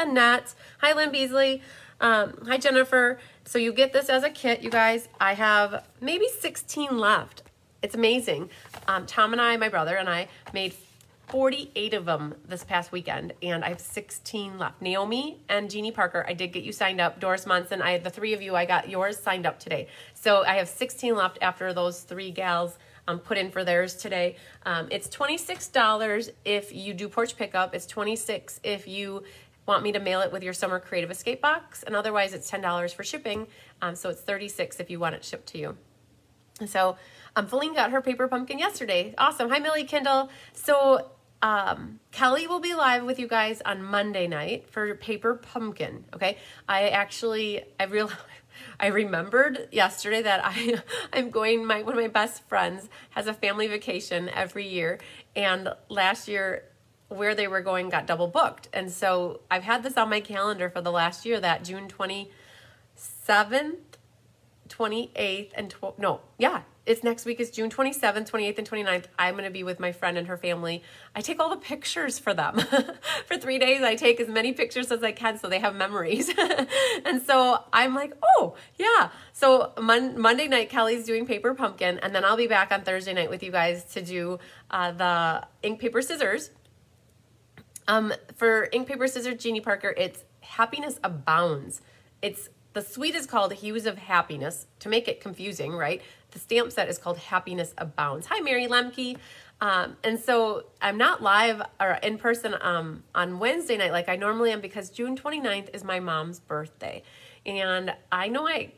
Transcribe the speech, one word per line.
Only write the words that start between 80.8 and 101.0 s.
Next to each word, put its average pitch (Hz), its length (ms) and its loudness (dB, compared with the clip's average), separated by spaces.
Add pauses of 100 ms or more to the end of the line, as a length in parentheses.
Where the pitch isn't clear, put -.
doing 226 220 -2
Paper 240 260 0
Pumpkin, 190 460 0
and 196 160 -4
then 190 100 2
I'll 214 120 6
be 233 100 2
back 202 240 4
on 196 100 2
Thursday 190 320 -4
night 175 160 0
with 185 140 -6
you 185 80 -8
guys 175 320 2 (100)
to 196 80 -6
do, 175 380 -6 (320)
uh, 180 200 -2
the 170 540 2 (160)
ink, 214 180 -4
paper, 233 220 0
scissors. 269 480 -2 (1400)
Um, 214 280 2 (240)
for 220 340 4
ink, 254 160 0
paper, 262 200 -2
scissors, 247 360 -4
Jeannie 226 160 -2
Parker, 202 380 -2
it's - 260 -4 (160)
Happiness - 640 -4
Abounds. 160 800 0 (400)
It's, - 260 -8 (240)
the 208 100 -6
suite 294 320 -4
is 330 140 -4
called 202 240 2
Hues 208 340 -6
of 202 120 -2
Happiness, 170 680 -2 (120)
to - 80 -12
make 226 220 2
it - 100 -4
confusing, 180 540 -8
right? 165 280 -2 (300)
The 180 80 -16
stamp 233 320 0
set - 160 0
is 175 100 -4
called 175 200 -4
Happiness 180 600 -4
Abounds. 147 500 -4
Hi, 427 120 -2
Mary 254 280 0
Lemke. 247 500 0 (420)
Um, 190 420 0
and 226 160 0
so 226 500 2 (140)
I'm 202 160 0
not 269 240 4